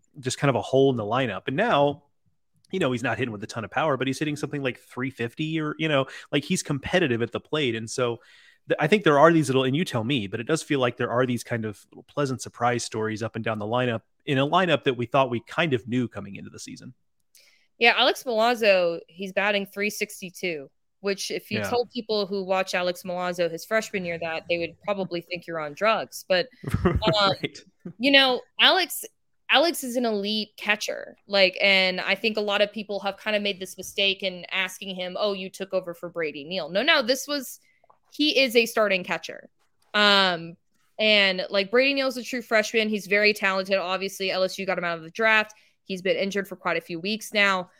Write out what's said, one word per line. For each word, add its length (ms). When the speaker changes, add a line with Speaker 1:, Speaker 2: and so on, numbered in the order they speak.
Speaker 1:
just 180
kind 120
of 80
a 40
hole 300
in 60
the 80
lineup. 420
And 80
now, 480
you 100
know, 120
he's 100
not 160
hitting 140
with 140
a 20
ton 160
of 80
power, 240
but 120
he's 120
hitting 160
something 260
like 160
three 320
fifty 520
or, 160
you 100
know, 200
like, 100
he's 180
competitive 600
at 100
the 80
plate. 360
And 140
so 300
th-, 100
I 100
think 180
there 140
are 120
these 160
little, 160
and 100
you 120
tell 180
me, 240
but 140
it 60
does 140
feel 200
like 160
there 140
are 140
these 200
kind 180
of 160
little 120
pleasant 380
surprise 420
stories 400
up 140
and 80
down 120
the 80
lineup 360
in 120
a 80
lineup 380
that 140
we 80
thought 240
we 100
kind 340
of 140
knew 220
coming 260
into 140
the 100
season. 340
Speaker 2:
Yeah, 200
Alex 260
Milazzo, 840
he's 260
batting 320
three 240
sixty-two, 840
which 280
if 220
you 80
Speaker 1:
Yeah. 100
Speaker 2:
told 220
people 340
who 200
watch 280
Alex 300
Milazzo 480
his 140
freshman 400
year 140
that, 300
they 80
would 220
probably 400
think 260
you're 140
on 140
drugs. 560
But, 180
Speaker 1:
<laughs> 220
Speaker 2:
um, 180
Speaker 1:
Right. 560
Speaker 2:
you 120
know, 280
Alex, 420
Alex 340
is 140
an 80
elite 500
catcher. 600
Like, 320
and 400
I 160
think 220
a 40
lot 200
of 100
people 300
have 160
kind 180
of 60
made 180
this 180
mistake 460
in 300
asking 420
him, 240
"Oh, 140
you 160
took 240
over 200
for 140
Brady 380
Neal." 240
No, 120
no, 200
this 260
was, 320
he 300
is 160
a 100
starting 380
catcher. 460
Um, 600
and, 520
like, 220
Brady 220
Neal's 220
a 80
true 180
freshman. 460
He's 180
very 280
talented. 460
Obviously, 520
L 120
S 140
U 80
got 120
him 80
out 120
of 60
the 80
draft. 420
He's 140
been 160
injured 300
for 80
quite 220
a 40
few 180
weeks 320
now. 380